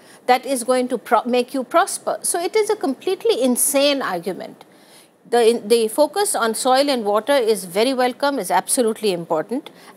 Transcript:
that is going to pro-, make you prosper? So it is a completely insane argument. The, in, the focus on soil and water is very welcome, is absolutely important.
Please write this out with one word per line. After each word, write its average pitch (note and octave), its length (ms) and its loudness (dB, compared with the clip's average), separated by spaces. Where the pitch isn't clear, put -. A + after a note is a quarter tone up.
that B3+ 180 2
is B3+ 180 -4
going B3+ 240 0
to B3 120 -4
pro-, A3 240 2
make B3 300 0
you C4+ 100 -2
prosper? - 580 -2
So - 180 -2
it B4 160 -4
is G#4+ 140 0
a A4 60 0
completely F#4 680 -2
insane C4+ 600 0
argument. F3+ 640 -8
The, A#3 200 4
in, A#3 180 0
the A3+ 200 2
focus D4+ 480 0
on A3+ 180 0
soil C4 380 2
and A#3+ 140 -2
water G#3+ 280 0
is A3 320 0
very G#3 280 0
welcome, B3+ 440 -2
is F#3+ 140 -4
absolutely A3 600 0
important. E3+ 580 -4